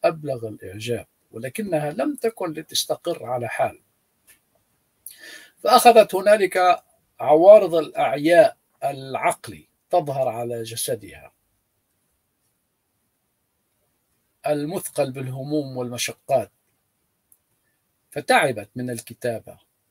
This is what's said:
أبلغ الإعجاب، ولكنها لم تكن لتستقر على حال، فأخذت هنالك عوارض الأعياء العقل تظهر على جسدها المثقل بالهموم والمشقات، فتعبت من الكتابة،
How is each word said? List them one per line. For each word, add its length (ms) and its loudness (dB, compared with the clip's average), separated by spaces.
أبلغ 440 -4
الإعجاب، 600 -10
ولكنها 600 -6
لم 240 -6
تكن 380 -6
لتستقر 720 -8
على 240 -6
حال، 300 -6
فأخذت 520 6
هنالك 680 2
عوارض 560 8
الأعياء 840 2
العقل 800 -6
تظهر 380 -2
على 360 -8
جسدها 720 -10
المثقل 640 -6
بالهموم 680 -8
والمشقات، 760 -6
فتعبت 640 -2
من 140 -6
الكتابة، 680 -10